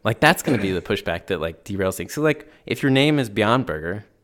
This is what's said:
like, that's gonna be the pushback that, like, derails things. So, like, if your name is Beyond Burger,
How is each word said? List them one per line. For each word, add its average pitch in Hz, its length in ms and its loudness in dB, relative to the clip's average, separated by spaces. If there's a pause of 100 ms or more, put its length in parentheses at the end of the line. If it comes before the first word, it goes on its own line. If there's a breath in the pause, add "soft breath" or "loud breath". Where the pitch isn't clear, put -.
like, 110 160 -2
that's 160 220 4
gonna 135 160 0
be 98 120 -2
the 92 120 -2
pushback 87 440 -4
that, 87 140 -4
like, 82 240 -6
derails 95 320 -2
things. 87 180 -10
So, 147 80 -2
like, 151 260 0 (180 soft breath)
if - 160 -4
your 139 80 2
name 143 280 4
is 123 100 -2
Beyond 107 380 2
Burger, 82 380 -6 (200)